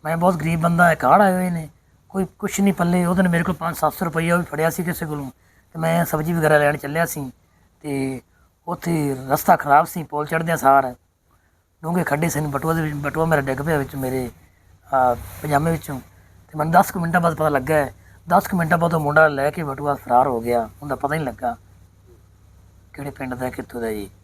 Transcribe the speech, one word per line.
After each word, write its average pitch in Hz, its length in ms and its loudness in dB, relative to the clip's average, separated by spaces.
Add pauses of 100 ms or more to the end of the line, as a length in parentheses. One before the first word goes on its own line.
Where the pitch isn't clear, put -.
ਮੈਂ 165 120 -2
ਬਹੁਤ 175 180 2
ਗਰੀਬ 160 260 -2
ਬੰਦਾ, 170 300 4
ਇਹ 151 60 0 (100)
ਹੜ੍ਹ 185 160 8
ਆਏ 190 100 4
ਹੋਏ 185 160 0
ਨੇ, 160 200 -6 (400)
ਕੋਈ 190 160 -2 (140)
ਕੁਛ - 200 -6
ਨਹੀਂ 196 140 4
ਪੱਲੇ। 175 320 2
ਉਹਦੇ 175 160 2
ਨਾਲ 180 100 4
ਮੇਰੇ 170 120 2
ਕੋਲ 180 120 -2
ਪੰਜ 165 220 -6
ਸੱਤ 151 160 0
ਸੌ 185 120 -4
ਰੁਪਈਆ 165 280 0
ਉਹ 175 60 4
ਵੀ 165 60 -2
ਫੜਿਆ 156 240 0
ਸੀ 170 140 -4
ਕਿਸੇ 170 220 -4
ਕੋਲੋਂ 143 260 -8 (420)
ਤੇ 165 60 -10
ਮੈਂ 165 260 0
ਸਬਜ਼ੀ 156 280 -2
ਵਗੈਰਾ 156 240 4
ਲੈਣ 147 200 2
ਚੱਲਿਆ 156 280 -4
ਸੀ 143 260 -8 (500)
ਤੇ 135 400 -6 (460)
ਉੱਥੇ 160 500 -2 (140)
ਰਸਤਾ 160 240 4
ਖਰਾਬ 151 300 4
ਸੀ, 165 180 -8
ਪੁਲ 147 220 -6
ਚੜ੍ਹਦਿਆਂ 165 320 -2
ਸਾਰ 135 380 4 (880)
ਡੂੰਘੇ 170 200 0
ਖੱਡੇ 156 260 0
ਸਨ, 151 180 -4
ਬਟੂਆ 143 260 -2
ਦੇ 165 80 -2
ਵਿੱਚ, 151 140 -4
ਬਟੂਆ 143 300 -4
ਮੇਰਾ 156 160 2
ਡਿੱਗ 135 240 -4
ਪਿਆ 160 120 0
ਵਿੱਚ 139 180 -6
ਮੇਰੇ, 127 360 -4 (640)
ਆਹ, 127 220 2 (280)
ਪਜਾਮੇ 151 280 0
ਵਿੱਚੋਂ। 147 280 -6 (480)
ਤੇ 156 100 -14
ਮੈਨੂੰ 156 160 0
ਦਸ 185 180 6
ਕੁ 190 80 -6
ਮਿੰਟਾਂ 170 220 0
ਬਾਅਦ 170 140 0
ਪਤਾ 156 140 0
ਲੱਗਾ 143 260 0
ਹੈ, 139 180 0 (360)
ਦਸ 185 180 4
ਕੁ 196 100 -2
ਮਿੰਟਾਂ 170 200 2
ਬਾਅਦ 165 160 2
ਉਹ 160 60 0
ਮੁੰਡਾ 147 280 4
ਲੈ 143 240 0
ਕੇ 165 120 -8
ਬਟੂਆ 143 300 -4
ਫਰਾਰ 131 340 2
ਹੋ 120 140 -2
ਗਿਆ, 117 280 0 (120)
ਉਹਦਾ 135 140 -4
ਪਤਾ 143 200 -4
ਹੀ 160 40 -4
ਨਹੀਂ 143 80 -4
ਲੱਗਾ 117 300 -6 (1400)
ਕਿਹੜੇ 139 180 -10
ਪਿੰਡ 131 220 -10
ਦਾ, 127 160 -6
ਕਿੱਥੋਂ 120 320 -10
ਦਾ 113 100 -4
ਜੀ। 196 180 -8 (140)